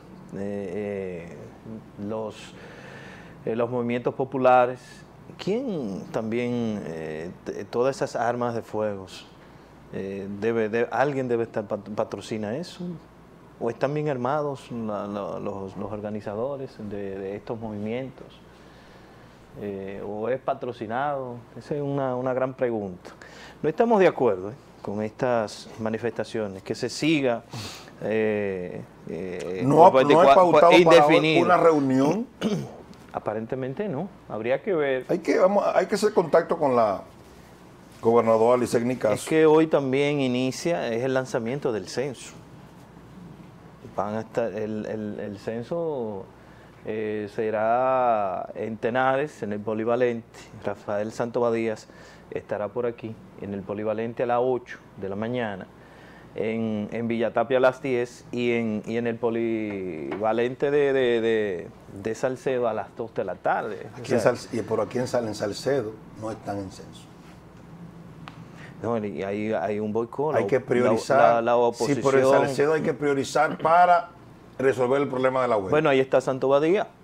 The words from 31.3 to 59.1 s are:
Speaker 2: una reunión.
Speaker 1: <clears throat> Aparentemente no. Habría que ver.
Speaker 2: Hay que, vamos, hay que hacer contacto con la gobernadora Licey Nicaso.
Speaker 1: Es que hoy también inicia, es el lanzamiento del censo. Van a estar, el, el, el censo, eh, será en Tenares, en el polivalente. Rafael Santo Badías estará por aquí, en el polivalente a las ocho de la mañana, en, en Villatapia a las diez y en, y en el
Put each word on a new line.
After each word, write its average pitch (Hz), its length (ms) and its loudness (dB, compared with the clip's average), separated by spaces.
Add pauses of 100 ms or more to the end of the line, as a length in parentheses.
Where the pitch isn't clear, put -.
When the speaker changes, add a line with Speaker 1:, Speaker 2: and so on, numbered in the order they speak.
Speaker 2:
una 175 120 4
reunión. 151 680 4 (140)
Speaker 1:
<clears throat> - 720 -6
Aparentemente 131 760 -4
no. 165 200 -6 (200)
Habría 117 340 -2
que 202 120 -2
ver. 135 340 0
Speaker 2:
Hay 170 100 0
que, - 200 0
vamos, 196 260 4 (100)
hay 180 120 2
que 214 100 -2
hacer 214 160 2
contacto 170 440 2
con 135 200 2
la 107 260 2 (1000)
gobernadora 113 580 6
Licey 120 260 0
Nicaso. 120 300 0
Speaker 1:
Es 101 100 -6
que 160 200 4
hoy 156 220 8
también 143 540 2
inicia, 131 720 0
es 117 100 -2
el 131 120 0
lanzamiento 131 580 -2
del 101 160 -4
censo. - 460 -8 (1600)
Van 104 180 -2
a 113 60 -4
estar, 113 320 -4
el, 107 340 -6
el, 107 320 -8
el 101 200 -10
censo, 120 880 -6 (580)
eh, 107 500 -6
será 113 1200 2
en 110 220 -6
Tenares, 131 680 0
en 104 100 -6
el 104 60 -4
polivalente. 113 800 -2 (260)
Rafael 104 460 -4
Santo 120 300 -4
Badías 113 480 -2 (420)
estará 104 380 -6
por 120 180 -4
aquí, 117 280 -8 (260)
en 101 140 -8
el 98 80 -6
polivalente 107 640 -4
a - 20 -4
las 120 160 2
ocho 127 360 -2 (220)
de 95 80 -8
la 98 60 -8
mañana, 110 520 -6 (680)
en, 110 560 -2
en 117 160 -4
Villatapia 113 520 0
a - 20 4
las 127 200 4
diez 123 520 -4
y 120 200 0
en, 113 320 -2
y 113 120 -4
en 120 100 -2
el 117 80 -2